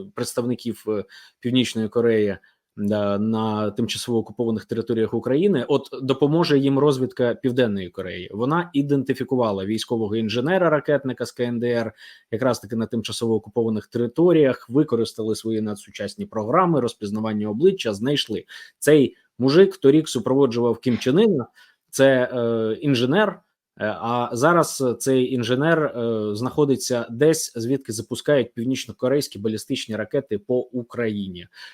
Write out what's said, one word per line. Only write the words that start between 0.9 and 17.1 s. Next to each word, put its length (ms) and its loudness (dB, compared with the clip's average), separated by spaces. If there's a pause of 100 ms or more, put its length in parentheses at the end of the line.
Північної 480 0
Кореї, 500 2 (380)
да, 420 -2
на 520 -2
тимчасово 480 -4
окупованих 460 -4
територіях 500 -2
України. 540 0
От 200 0 (140)
допоможе 560 2
їм 200 2
розвідка 560 2
Південної 540 0
Кореї. 460 -10
Вона 380 -2
ідентифікувала 920 0
військового 520 -2
інженера-ракетника 1080 0
з 60 -12
К 120 -4
Н 140 -2
Д 100 0
Р, 240 -2 (380)
якраз 300 0
таки 160 -8
на 100 -2
тимчасово 480 -4
окупованих 520 -2
територіях, 840 2
використали 640 0
свої 260 -4
надсучасні 640 -8
програми, 540 0
розпізнавання 720 -4